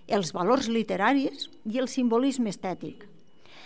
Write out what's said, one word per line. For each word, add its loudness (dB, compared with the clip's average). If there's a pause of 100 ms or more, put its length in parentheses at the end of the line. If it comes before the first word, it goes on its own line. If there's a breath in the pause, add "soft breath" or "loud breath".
els 0
valors 2
literaris 0 (160)
i -2
el 0
simbolisme 2
estètic. -8 (580 loud breath)